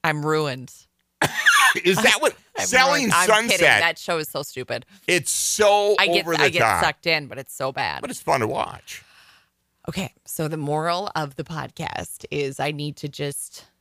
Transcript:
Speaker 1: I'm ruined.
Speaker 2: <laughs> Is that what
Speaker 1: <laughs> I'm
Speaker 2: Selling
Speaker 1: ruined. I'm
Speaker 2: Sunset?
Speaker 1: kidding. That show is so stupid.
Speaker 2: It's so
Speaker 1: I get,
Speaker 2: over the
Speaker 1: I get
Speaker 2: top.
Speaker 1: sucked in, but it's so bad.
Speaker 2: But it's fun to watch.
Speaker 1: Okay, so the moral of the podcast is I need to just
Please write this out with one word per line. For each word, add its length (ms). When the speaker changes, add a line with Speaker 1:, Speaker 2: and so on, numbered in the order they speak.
Speaker 1:
I'm 220
ruined. 460
Speaker 2:
<laughs> 540
Is 140
that 240
what 140
Speaker 1:
<laughs> 140
I'm 80
Speaker 2:
Selling 380
Speaker 1:
ruined. 100
I'm 120
Speaker 2:
Sunset? 320
Speaker 1:
kidding. 60
That 180
show 220
is 100
so 140
stupid. 420
Speaker 2:
It's 240
so 680
Speaker 1:
I 80
get, 180
Speaker 2:
over 120
the 60
Speaker 1:
I 60
get 100
Speaker 2:
top. 240
Speaker 1:
sucked 240
in, 200
but 120
it's 140
so 180
bad. 300
Speaker 2:
But 100
it's 100
fun 200
to 60
watch. 560
Speaker 1:
Okay, 240
so 240
the 80
moral 580
of 220
the 80
podcast 840
is 300
I 120
need 260
to 100
just 560